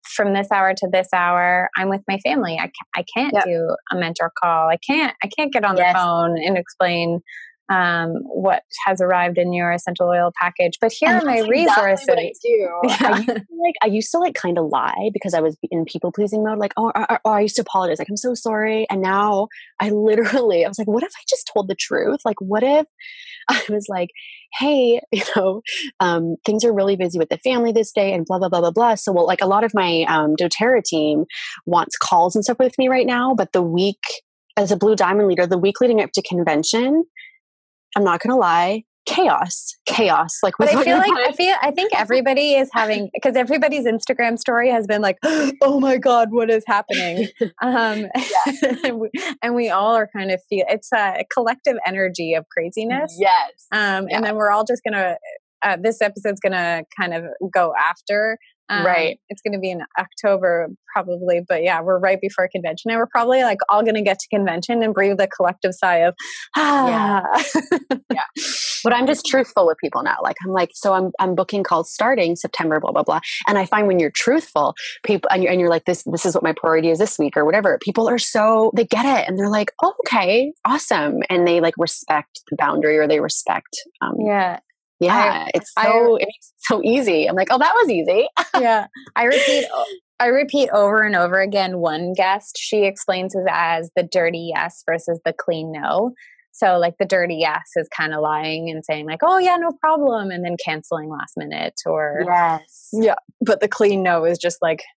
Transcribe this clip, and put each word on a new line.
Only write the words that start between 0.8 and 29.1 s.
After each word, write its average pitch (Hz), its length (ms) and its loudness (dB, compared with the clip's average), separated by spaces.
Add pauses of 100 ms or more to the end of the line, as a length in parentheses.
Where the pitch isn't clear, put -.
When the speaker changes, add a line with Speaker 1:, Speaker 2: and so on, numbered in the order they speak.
Speaker 1:
this 185 220 0
hour, 180 640 2
I'm 190 100 -2
with 196 220 -2
my 196 80 -2
family. 185 420 -2
I 170 80 -4
ca-, - 300 -12
I 180 80 -6 (100)
can't 269 180 -2
Speaker 2:
Yep. 202 120 2
Speaker 1:
do 165 320 -2 (160)
a - 20 -2
mentor 170 360 -2 (120)
call. 165 240 2
I 165 180 2
can't, 294 380 0
I 202 140 -6
can't 285 160 -2
get 226 100 2
on 190 140 2
Speaker 2:
Yes. 180 160 4
Speaker 1:
the 185 60 2
phone 170 380 2
and 180 200 0
explain, 175 640 -2 (500)
um, 170 440 0 (100)
what 190 380 0 (220)
has 190 140 0
arrived 180 380 2
in 175 160 0
your 175 180 0
essential 175 380 -2
oil 175 300 2
package. 175 420 0
But 226 100 2
here 311 180 0
Speaker 2:
And 349 120 4
Speaker 1:
are 320 40 -4
my 254 120 0
Speaker 2:
that's 220 100 0
exactly 214 600 2
what - 100 4
I - 40 -2
Speaker 1:
resources." - 200 -8
Speaker 2:
do. 214 260 2 (140)
Speaker 1:
<laughs> - 0 -
Yeah. 247 180 2
Speaker 2:
I 240 140 2
used 220 140 -2
to, 233 40 -2 (320)
like, 339 160 0
I 220 60 2
used 214 240 -2
to, 339 80 0
like, 349 160 0
kinda 175 260 -2
lie 160 520 -2
because 190 200 -4
I 165 60 2
was 156 180 0 (140)
in 165 140 -2
people 175 260 -6
pleasing 208 320 -2
mode, 214 160 -2
like, 202 160 -4
"Oh, 214 180 0
or, - 160 -2
or, 233 140 0
or 214 140 2
I - 20 2
used 208 160 0
to 240 60 0
apologize, 180 380 -2
like, - 100 -8
I'm 208 80 -6
so 247 160 -4
sorry." 220 560 -2
And 196 120 -2
now 202 460 2 (320)
I 208 120 0
literally, 208 720 2
I - 20 -4
was 196 100 -8
like, 214 120 -4
"What 233 140 0
if 392 140 -10
I - 120 -20
just - 240 -2
told 196 160 -2
the 196 60 -2
truth?" - 500 -2
Like, 214 160 -2
what 208 220 0
if 294 220 4 (320)
<laughs> - 320 -8
I 247 200 0
was 208 180 -2
like, 180 220 -4 (500)
"Hey, 254 480 4
<laughs> - 60 -4
you 202 100 0 (120)
know, 190 260 0 (400)
um, 170 340 0 (100)
things 214 200 0
are 226 80 4
really 196 240 2
busy 180 200 -2
with 160 120 0
the 170 80 -2
family 240 340 0
this 214 220 0
day 196 200 2
and 165 120 -2
blah, 185 140 -2
blah, 185 100 0
blah, 175 100 2
blah, 170 120 2
blah." 226 240 4
So, 196 180 -2